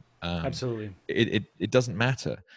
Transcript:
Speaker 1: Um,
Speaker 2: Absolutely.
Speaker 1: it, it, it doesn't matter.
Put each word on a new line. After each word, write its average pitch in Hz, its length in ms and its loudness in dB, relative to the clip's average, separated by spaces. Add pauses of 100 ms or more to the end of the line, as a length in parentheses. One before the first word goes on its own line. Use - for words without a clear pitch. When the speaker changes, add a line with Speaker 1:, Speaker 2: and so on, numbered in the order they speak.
(220)
Speaker 1:
Um, 85 220 -2
Speaker 2:
Absolutely. 117 500 -4 (140)
Speaker 1:
it, 113 200 2
it, 107 160 0 (140)
it 104 120 -2
doesn't 120 260 4
matter. 117 460 0 (140)